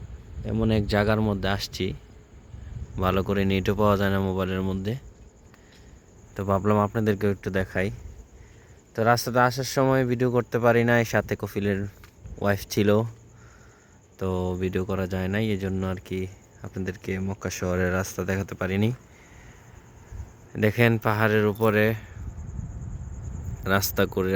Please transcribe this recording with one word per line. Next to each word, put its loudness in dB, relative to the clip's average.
এমন 0
এক 0
জায়গার 2
মধ্যে 0
আসছি, -4
ভালো 4
করে 2
নেটও 2
পাওয়া 6
যায় 2
না 2
মোবাইলের -2
মধ্যে, -4
তো -6
ভাবলাম 4
আপনাদেরকেও 0
একটু -8
দেখাই। -2
তো -8
রাস্তাতে 2
আসার -2
সময় 4
ভিডিও 2
করতে 0
পারি 6
নাই, 6
সাথে 0
কফিলের -2
ওয়াইফ 2
ছিল, 4
তো -4
ভিডিও -2
করা -2
যায় -2
নাই, 0
এই -2
জন্য -2
আর -8
কি -6
আপনাদেরকে -8
মক্কা -6
শহরের 0
রাস্তা -2
দেখাতে -4
পারিনি। 0
দেখেন 4
পাহাড়ের 2
উপরে 4
রাস্তা 2
করে 0